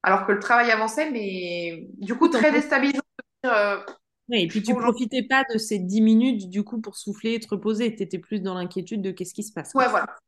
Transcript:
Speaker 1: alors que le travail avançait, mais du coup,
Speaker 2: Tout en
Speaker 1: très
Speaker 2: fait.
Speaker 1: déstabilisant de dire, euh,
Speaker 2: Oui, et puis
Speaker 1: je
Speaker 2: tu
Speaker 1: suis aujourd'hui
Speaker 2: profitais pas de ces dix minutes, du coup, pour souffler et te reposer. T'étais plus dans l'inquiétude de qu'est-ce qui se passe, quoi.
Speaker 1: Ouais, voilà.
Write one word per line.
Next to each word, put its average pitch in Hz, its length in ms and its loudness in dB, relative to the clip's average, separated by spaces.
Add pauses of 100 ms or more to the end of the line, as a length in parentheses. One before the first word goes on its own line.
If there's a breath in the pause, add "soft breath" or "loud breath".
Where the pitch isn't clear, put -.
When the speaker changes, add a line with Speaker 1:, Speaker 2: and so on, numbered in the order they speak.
Speaker 1:
alors 190 240 2
que 214 60 2
le 202 60 2
travail 233 320 4
avançait, 220 400 0
mais 180 760 -6 (100)
du 202 180 -6
coup, 330 140 4
Speaker 2:
Tout 285 80 2
en 220 40 4
Speaker 1:
très 302 80 6
Speaker 2:
fait. 294 120 4
Speaker 1:
déstabilisant 277 400 0
de - 480 -10
dire, 233 80 4
euh, 202 220 2 (500)
Speaker 2:
Oui, 226 140 2
et 165 60 0
puis 214 100 -4
Speaker 1:
je 202 60 -4
Speaker 2:
tu - 20 -4
Speaker 1:
suis 226 80 2
aujourd'hui 233 320 0
Speaker 2:
profitais 254 200 -2
pas 262 240 4
de 226 60 -2
ces 214 220 -2
dix 190 240 0
minutes, 220 480 4
du 202 140 -4
coup, 226 180 -8
pour 202 140 -12
souffler 220 360 -6
et 233 80 -2
te 220 80 -18
reposer. 220 460 -2
T'étais 185 240 -6
plus 190 240 -6
dans 190 100 -4
l'inquiétude 180 480 -6
de 190 120 -4
qu'est-ce 175 200 -10
qui 214 120 -8
se - 100 -14
passe, - 180 -10
quoi. 262 120 4
Speaker 1:
Ouais, 240 40 2
voilà. 196 260 0 (140)